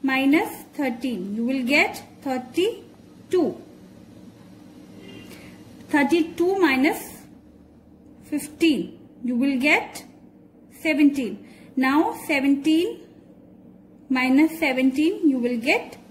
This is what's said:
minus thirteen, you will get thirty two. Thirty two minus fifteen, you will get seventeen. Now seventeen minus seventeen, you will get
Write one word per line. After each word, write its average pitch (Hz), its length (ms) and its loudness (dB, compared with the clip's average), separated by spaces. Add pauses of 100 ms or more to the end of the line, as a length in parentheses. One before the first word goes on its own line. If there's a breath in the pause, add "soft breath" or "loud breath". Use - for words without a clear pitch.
minus 277 540 2 (220)
thirteen, 240 560 -4
you 233 100 -4
will 262 180 -2
get 294 400 0 (220)
thirty 269 420 -2 (600)
two. 349 160 2 (2500 loud breath)
Thirty 302 300 2 (180)
two 359 180 2
minus 294 480 0 (1300)
fifteen, 285 520 0 (380)
you 247 120 -2
will 269 220 0 (120)
get - 360 -2 (800)
seventeen. 277 540 2 (400 loud breath)
Now 262 220 2 (280)
seventeen 302 680 2 (1120)
minus 262 500 2
seventeen, 294 680 2
you 254 160 0
will 247 140 0 (120)
get - 280 -2 (120)